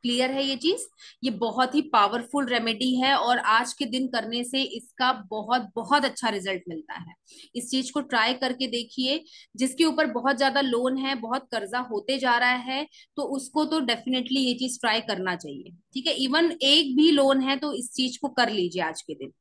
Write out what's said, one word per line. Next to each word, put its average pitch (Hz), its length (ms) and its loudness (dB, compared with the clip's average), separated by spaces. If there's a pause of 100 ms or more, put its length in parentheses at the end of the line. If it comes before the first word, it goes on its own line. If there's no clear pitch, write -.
क्लियर 247 300 0
है 269 120 -2
ये 269 120 -2
चीज? 370 320 -2 (360)
ये 254 80 -2
बहुत 233 440 0
ही 302 60 4
powerful 233 640 2
remedy 233 500 0
है 262 200 4
और 240 220 2
आज 226 360 2
के 277 120 -4
दिन 254 220 -2
करने 233 360 -4
से 269 200 -2
इसका 254 500 -2
बहुत, 214 640 -4
बहुत 277 300 2
अच्छा 247 240 -2
result 190 400 -4
मिलता 160 240 -10
है। 175 200 -14 (420)
इस 240 160 -8
चीज 262 200 -2
को 294 100 -2
try 240 320 2
करके 254 340 -2
देखिए। 254 580 -4 (300)
जिसके 262 300 2
ऊपर 311 200 2
बहुत 254 320 0
ज्यादा 269 240 2
loan 254 360 2
है, 269 180 -2
बहुत 240 360 -6
कर्जा 214 280 -4
होते 247 380 -4
जा 247 200 4
रहा 247 120 4
है, 254 380 -2 (280)
तो 294 80 -4
उसको 277 420 -2
तो 320 160 0
definitely 254 560 -2
ये 254 160 2
चीज 247 260 -4
try 226 220 0
करना 185 340 -2
चाहिए, 151 420 -12 (160)
ठीक 262 140 -4
है? 311 100 0
Even 302 340 2 (100)
एक 277 340 4
भी 311 160 8
loan 269 300 6
है 269 160 0
तो 294 160 -4
इस 220 200 -8
चीज 254 240 -2
को 285 100 -6
कर 247 220 2
लीजिए 180 320 -2
आज 160 200 -6
के - 120 -10
दिन। 135 280 -12